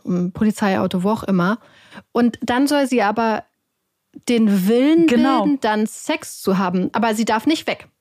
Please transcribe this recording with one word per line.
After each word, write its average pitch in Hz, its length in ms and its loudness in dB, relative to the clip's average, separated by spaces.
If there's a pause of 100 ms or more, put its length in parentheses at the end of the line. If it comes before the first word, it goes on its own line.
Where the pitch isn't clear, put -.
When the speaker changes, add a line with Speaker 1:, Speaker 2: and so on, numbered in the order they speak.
Speaker 1:
im 180 260 -2
Polizeiauto, 196 720 0
wo 202 100 0
auch 220 120 -6
immer. 190 340 0 (540)
Und 240 300 0
dann 247 240 0
soll 285 200 0
sie 240 140 0
aber 214 440 0 (840)
den 208 400 2
Willen 302 380 4
Speaker 2:
Genau. 247 380 4
Speaker 1:
bilden, 285 180 0
dann 214 240 0
Sex - 560 -8
zu 190 160 0
haben. 185 340 -2
Aber 226 220 0
sie 220 100 -2
darf 220 220 -2
nicht 311 200 -2
weg. - 220 -8 (120)